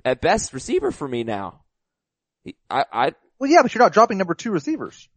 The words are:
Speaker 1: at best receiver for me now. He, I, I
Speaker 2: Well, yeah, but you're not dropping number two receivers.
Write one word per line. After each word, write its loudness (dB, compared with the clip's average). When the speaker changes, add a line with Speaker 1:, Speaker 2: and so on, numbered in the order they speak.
Speaker 1:
at 0
best 0
receiver -2
for -8
me -4
now. -8
He, -16
I, -2
I -2
Speaker 2:
Well, -2
yeah, 8
but -2
you're 2
not 4
dropping 4
number -2
two -8
receivers. -6